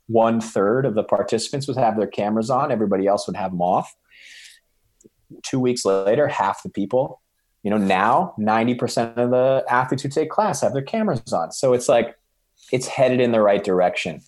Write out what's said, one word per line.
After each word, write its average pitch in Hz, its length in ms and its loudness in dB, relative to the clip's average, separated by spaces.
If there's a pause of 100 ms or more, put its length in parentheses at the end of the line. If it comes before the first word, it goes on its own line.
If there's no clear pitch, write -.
one 113 340 4
third 113 460 0
of 107 80 -2
the 107 80 2
participants 110 640 -4
would 123 100 -6
have 113 200 0
their 113 100 0
cameras 110 420 -4
on. 131 220 0
Everybody 101 340 0
else 101 220 0
would 92 80 -6
have 92 160 -6
'em 90 100 -6
off. 90 340 -2 (1500)
Two - 160 -4
weeks 123 260 0
later, 101 420 2
half 101 360 -2
the 95 60 -12
people, 127 520 -4 (400)
you 101 80 -6
know, 101 80 0
now 101 640 2
ninety 113 340 0
percent 120 460 -4
of 123 100 2
the 127 400 2
athletes 135 320 0
who 143 80 -6
take 156 220 -2
class 202 300 0
have 107 120 0
their 135 80 -2
cameras 185 500 -2
on. 82 200 -2
So 127 220 2
it's 123 140 0
like, 117 280 2 (560)
it's 127 160 -2
headed 127 320 2
in 120 120 4
the 113 100 2
right 101 220 4
direction. 90 640 0